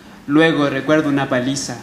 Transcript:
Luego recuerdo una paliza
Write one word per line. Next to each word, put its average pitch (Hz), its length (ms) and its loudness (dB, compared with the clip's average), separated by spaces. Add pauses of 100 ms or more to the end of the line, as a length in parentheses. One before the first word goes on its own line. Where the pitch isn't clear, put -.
(260)
Luego 147 420 2
recuerdo 143 400 0
una 139 220 -2
paliza 127 520 -4